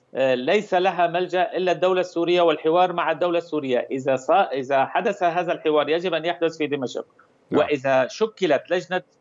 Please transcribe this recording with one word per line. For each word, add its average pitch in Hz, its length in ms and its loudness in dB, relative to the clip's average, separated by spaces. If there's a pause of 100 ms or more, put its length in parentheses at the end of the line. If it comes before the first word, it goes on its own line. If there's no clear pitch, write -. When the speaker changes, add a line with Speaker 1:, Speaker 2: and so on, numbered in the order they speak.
(160)
Speaker 1:
آه، 131 200 2
ليس 175 380 0
لها 180 340 2
ملجأ 170 500 -2
إلا 180 140 0
الدولة 180 300 2
السورية 175 400 2
والحوار 170 520 2
مع 165 180 0
الدولة 170 260 -2
السورية. 139 540 -2
إذا 135 240 0
صا-، 160 380 2
إذا 135 320 0
حدث 185 380 -2
هذا 175 300 0
الحوار 151 360 0
يجب 170 240 -2
أن 160 120 -4
يحدث 170 320 -2
في 151 100 -2
دمشق. 135 380 -6 (460)
Speaker 2:
نعم. 143 100 2
Speaker 1:
وإذا 135 460 0
شكلت 185 640 -2
لجنة 180 300 -4 (200)